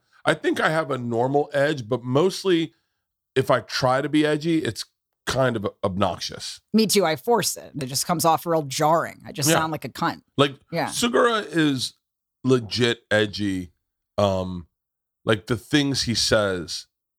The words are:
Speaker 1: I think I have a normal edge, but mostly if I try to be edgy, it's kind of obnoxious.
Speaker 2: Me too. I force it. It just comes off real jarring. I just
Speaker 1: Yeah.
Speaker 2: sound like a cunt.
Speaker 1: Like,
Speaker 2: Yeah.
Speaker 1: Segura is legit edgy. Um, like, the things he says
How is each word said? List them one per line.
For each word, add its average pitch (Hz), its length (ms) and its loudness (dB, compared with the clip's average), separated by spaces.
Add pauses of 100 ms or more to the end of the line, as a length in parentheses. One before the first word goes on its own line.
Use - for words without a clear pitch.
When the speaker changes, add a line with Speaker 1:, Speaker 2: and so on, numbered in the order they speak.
(240)
Speaker 1:
I 160 100 2
think 294 260 -2
I 190 100 2
have 156 220 -2
a 131 60 -2
normal 123 540 0
edge, 139 360 0
but 120 160 -4
mostly 165 680 0 (600)
if 135 160 0
I 127 100 4
try 131 420 0
to 147 60 -4
be 151 160 2
edgy, 156 340 0
it's - 260 -4 (420)
kind 123 300 0
of 104 100 -4 (180)
obnoxious. - 800 -4 (100)
Speaker 2:
Me 220 140 4
too. 185 180 2
I 160 120 0
force 226 420 0
it. - 200 -18
It 131 80 -6
just 131 200 -4
comes - 180 -2
off 160 220 2
real 165 160 0
jarring. 143 640 0
I - 60 -14
just 143 180 -2
Speaker 1:
Yeah. 165 60 4
Speaker 2:
sound 160 160 -2
like 147 120 -8
a 131 60 -10
cunt. 147 320 -6 (160)
Speaker 1:
Like, 139 160 4 (180)
Speaker 2:
Yeah. 156 140 -2
Speaker 1:
Segura 240 540 2
is 147 520 0 (520)
legit 120 680 2
edgy. 98 600 0 (440)
Um, 92 520 0 (580)
like, 113 200 0
the 123 100 0
things 139 480 0
he 120 100 -2
says 98 720 0 (320)